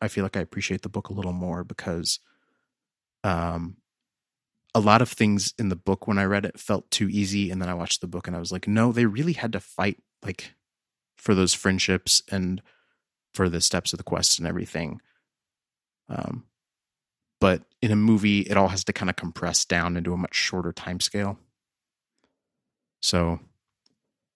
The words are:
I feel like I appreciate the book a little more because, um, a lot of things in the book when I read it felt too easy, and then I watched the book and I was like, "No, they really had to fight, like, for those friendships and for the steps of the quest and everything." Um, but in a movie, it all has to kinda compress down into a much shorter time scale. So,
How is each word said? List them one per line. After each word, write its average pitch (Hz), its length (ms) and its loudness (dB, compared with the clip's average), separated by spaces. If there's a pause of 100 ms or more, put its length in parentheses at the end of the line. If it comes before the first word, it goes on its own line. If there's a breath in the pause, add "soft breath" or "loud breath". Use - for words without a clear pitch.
I 110 80 -2
feel 98 160 -2
like 95 120 -4
I 98 40 -2
appreciate 95 420 -6
the 95 60 -8
book 101 200 -8
a 104 40 -12
little 95 200 -6
more 90 320 -6
because, - 540 -6 (1040)
um, 85 540 -2 (1000)
a 113 60 4
lot 107 220 8
of 120 60 0
things 101 500 2
in 107 100 0
the 90 80 0
book 95 320 -2
when 101 100 2
I 98 60 2
read 101 200 0
it - 140 -8
felt - 320 -4
too 101 180 0
easy, 101 420 0
and 92 120 -4
then 87 60 -4
I 90 60 -4
watched 85 260 -4
the 95 80 -8
book 85 180 -8
and 87 100 -6
I 85 40 -6
was 85 120 -8
like, 92 160 -8
"No, 113 240 4
they 120 140 4
really 139 280 0
had 117 180 -4
to 98 80 -4
fight, - 420 -2 (200)
like, - 320 -10 (640)
for - 180 0
those 92 200 4
friendships - 760 2
and 92 320 -2 (720)
for 92 140 2
the 85 120 -2
steps - 320 0
of 85 60 -8
the - 60 -16
quest - 340 0
and 85 100 -4
everything." 82 520 -6 (1080)
Um, - 380 -8 (920)
but 92 220 6 (180)
in 107 120 2
a 104 40 6
movie, 104 440 6
it 98 160 0
all 95 120 6
has 95 160 -2
to - 80 0
kinda 92 200 -2
compress - 520 -4
down 87 320 0
into 87 160 -2
a 87 40 -2
much 90 180 -4
shorter 87 380 -2
time 90 280 -8
scale. 101 380 -4 (1600)
So, 85 400 0 (960)